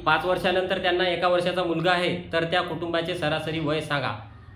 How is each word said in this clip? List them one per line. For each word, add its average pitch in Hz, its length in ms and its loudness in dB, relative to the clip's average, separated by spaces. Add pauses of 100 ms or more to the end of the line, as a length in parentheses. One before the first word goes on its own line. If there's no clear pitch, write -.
पाच 160 180 4
वर्षानंतर 185 580 0
त्यांना 180 260 2
एका 175 200 2
वर्षाचा 180 360 2
मुलगा 165 260 2
आहे, 175 420 0
तर 165 120 2
त्या 175 180 2
कुटुंबाचे 170 520 -2
सरासरी 160 460 -2
वय 156 200 0
सांगा. 131 480 -4 (280)